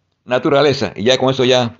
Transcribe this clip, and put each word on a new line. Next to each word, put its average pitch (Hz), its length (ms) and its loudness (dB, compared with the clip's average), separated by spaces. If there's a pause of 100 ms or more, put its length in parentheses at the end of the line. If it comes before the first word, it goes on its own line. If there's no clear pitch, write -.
(260)
naturaleza, 139 720 0
y - 80 -8
ya 127 140 2
con 127 120 0
eso 131 140 -2
ya 123 360 0